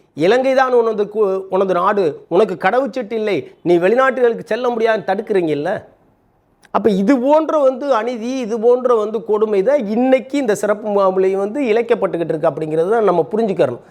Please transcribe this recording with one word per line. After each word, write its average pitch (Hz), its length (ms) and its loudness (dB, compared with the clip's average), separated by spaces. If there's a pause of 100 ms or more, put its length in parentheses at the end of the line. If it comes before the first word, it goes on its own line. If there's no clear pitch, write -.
(140)
இலங்கை 254 400 2
தான் 254 180 2
உனது 226 320 2
கு-, 190 460 -2
உனது 185 240 0
நாடு, 185 540 0
உனக்கு 185 260 2
கடவுச்சீட்டு 226 580 -2
இல்லை, 208 400 -4 (100)
நீ 170 160 4
வெளிநாட்டுகளுக்கு 233 680 2
செல்ல 240 240 -2
முடியாதுன்னு" 220 420 0
தடுக்கிறீங்கல்ல. 185 760 -2 (840)
அப்ப 208 200 0
இது 202 280 2
போன்ற 302 400 2
வந்து 262 360 0
அநீதி, 233 440 -4
இது 226 220 -4
போன்ற 247 340 2
வந்து 214 300 -2
கொடுமை 208 380 0
தான் 254 240 0
இன்னைக்கு 254 520 0
இந்த 226 160 0
சிறப்பு 208 340 -2
முகாமிலையும் 190 580 0
வந்து 220 140 -6
இழைக்கப்பட்டுக்கிட்டு 196 760 -2
இருக்கு 160 160 -2
அப்படிங்கிறது 156 380 -2
தான் 226 160 0
நம்ம 175 280 2
புரிஞ்சுக்கிறணும். 175 580 -2